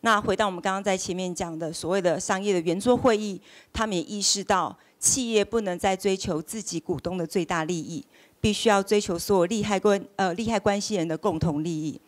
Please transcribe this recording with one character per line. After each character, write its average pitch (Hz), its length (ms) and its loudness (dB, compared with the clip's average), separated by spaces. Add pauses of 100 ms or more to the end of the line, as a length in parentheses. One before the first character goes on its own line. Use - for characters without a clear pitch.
那 214 180 4
回 208 160 0
到 214 100 2
我 196 60 0
们 175 80 -8
刚 190 120 -2
刚 190 80 -2
在 196 160 0
前 185 180 -4
面 180 200 -4
讲 165 240 -6
的 165 140 -6
所 165 180 -6
谓 196 100 2
的 175 200 2
商 190 200 -2
业 202 120 0
的 180 80 2
圆 170 180 0
桌 240 180 4
会 240 220 4
议， 208 220 -6 (320)
他 220 120 -2
们 214 120 -2
也 170 80 0
意 202 180 -6
识 196 220 0
到 180 340 2 (220)
企 240 320 0
业 208 120 6
不 226 180 -2
能 180 140 -4
再 190 200 0
追 190 200 0
求 170 240 -4
自 208 220 -10
己 170 160 -6
股 156 220 -4
东 180 180 -6
的 165 80 -2
最 175 180 0
大 165 200 -2
利 175 120 -2
益， 160 300 -8 (340)
必 214 120 2
须 - 160 2
要 202 120 6
追 208 200 2
求 180 180 -4
所 196 200 2
有 175 80 6
利 208 180 0
害 208 160 0
关-， 202 200 4 (140)
呃， 190 200 0
利 220 140 -4
害 220 120 0
关 202 200 2
系 202 140 -4
人 170 140 0
的 160 100 -4
共 175 180 0
同 156 280 0
利 165 40 -2
益。 156 400 -4